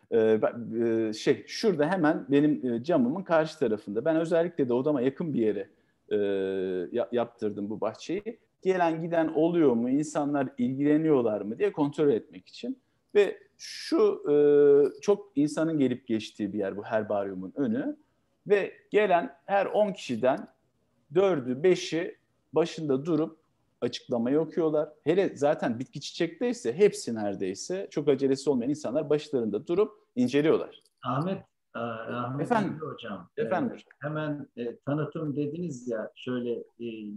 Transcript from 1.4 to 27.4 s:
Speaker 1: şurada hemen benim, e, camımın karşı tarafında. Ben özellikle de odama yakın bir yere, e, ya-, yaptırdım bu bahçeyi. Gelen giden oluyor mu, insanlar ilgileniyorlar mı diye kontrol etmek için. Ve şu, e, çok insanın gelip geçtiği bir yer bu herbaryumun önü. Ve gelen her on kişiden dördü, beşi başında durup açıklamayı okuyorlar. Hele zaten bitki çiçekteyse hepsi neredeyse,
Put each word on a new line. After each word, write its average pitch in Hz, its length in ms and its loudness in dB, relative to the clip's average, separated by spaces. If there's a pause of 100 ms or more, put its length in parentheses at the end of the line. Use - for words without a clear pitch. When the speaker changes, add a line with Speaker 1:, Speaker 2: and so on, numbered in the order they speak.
Speaker 1:
şurada 156 400 0
hemen 175 420 0
benim, 143 440 2
e, 117 100 -4
camımın 156 400 0
karşı 160 360 0
tarafında. 107 460 -2
Ben 160 100 2
özellikle 165 540 0
de 120 40 2
odama 135 280 0
yakın 139 320 -2
bir 135 60 0
yere, 101 300 0 (400)
e, 104 60 0 (840)
ya-, 117 140 -2
yaptırdım 107 580 -4
bu 107 120 -8
bahçeyi. 170 580 -6 (220)
Gelen 170 400 0
giden 165 260 0
oluyor 160 460 4
mu, 117 160 0
insanlar 143 580 0 (100)
ilgileniyorlar 135 840 2
mı 110 180 -8
diye 202 120 0
kontrol 147 380 0
etmek 101 380 -2
için. - 340 -10 (340)
Ve 202 240 4 (180)
şu, - 720 0
e, 147 60 6 (640)
çok 202 340 0
insanın 156 440 0
gelip 123 280 0
geçtiği 107 460 -4
bir 104 60 -4
yer 98 180 -4
bu 101 60 -8
herbaryumun 101 720 -4
önü. 254 420 -2 (500)
Ve 190 260 2 (180)
gelen 190 440 2 (100)
her 190 200 2
on 202 280 0
kişiden 127 540 -2 (680)
dördü, 147 480 2
beşi 175 540 0 (360)
başında 156 520 0
durup 160 320 0 (440)
açıklamayı 123 580 -2
okuyorlar. 156 500 0 (140)
Hele 175 320 0
zaten 143 440 0
bitki 139 220 -10
çiçekteyse 170 720 -4
hepsi 156 420 2
neredeyse, 104 760 -6